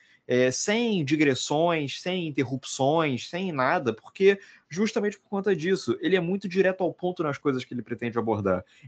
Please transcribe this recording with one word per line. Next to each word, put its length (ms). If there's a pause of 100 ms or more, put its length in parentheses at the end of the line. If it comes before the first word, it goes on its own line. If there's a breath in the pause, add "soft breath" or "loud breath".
(280 soft breath)
é, 240
sem 540
digressões, 960
sem 260
interrupções, 1040
sem 220
nada, 420
porque 460 (280 loud breath)
justamente 520
por 100
conta 260
disso, 460
ele 140
é 40
muito 300
direto 340
ao 100
ponto 300
nas 140
coisas 260
que 100
ele 100
pretende 340
abordar. 480 (220 soft breath)